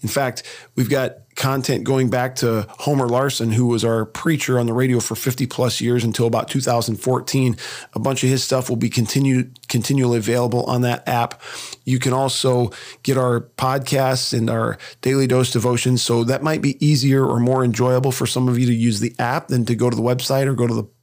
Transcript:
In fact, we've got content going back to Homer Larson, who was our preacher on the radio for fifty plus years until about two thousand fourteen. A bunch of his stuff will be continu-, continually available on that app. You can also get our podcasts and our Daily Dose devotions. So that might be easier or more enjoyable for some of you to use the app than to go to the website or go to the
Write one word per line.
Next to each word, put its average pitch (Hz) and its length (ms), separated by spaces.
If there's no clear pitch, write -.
In 110 80
fact, 131 320
we've 127 140
got 131 260
content 135 480
going 127 280
back 127 260
to 113 300
Homer 139 280
Larson, 120 440
who 123 160
was 117 180
our 113 180
preacher 135 540
on 120 80
the 113 80
radio 127 260
for 110 140
fifty 123 320
plus 123 340
years 120 240
until 117 220
about 113 240
two 139 100
thousand 117 360
fourteen. 127 600
A - 40
bunch 131 240
of 127 60
his 131 160
stuff 131 240
will 127 80
be 113 140
continu-, 127 600
continually 123 500
available 120 460
on 123 180
that 123 260
app. 120 320
You 127 120
can 131 140
also 127 580
get 135 140
our 123 240
podcasts 131 960
and 113 140
our 113 260
Daily 135 260
Dose 127 240
devotions. 123 520
So 117 220
that 135 180
might 156 180
be 139 160
easier 135 380
or 120 160
more 127 240
enjoyable 127 480
for 127 140
some 127 200
of 120 120
you 127 80
to 120 80
use 113 260
the 117 180
app 127 300
than 123 160
to 120 100
go 123 140
to 117 80
the 113 60
website 131 440
or 135 80
go 120 120
to 117 80
the 110 140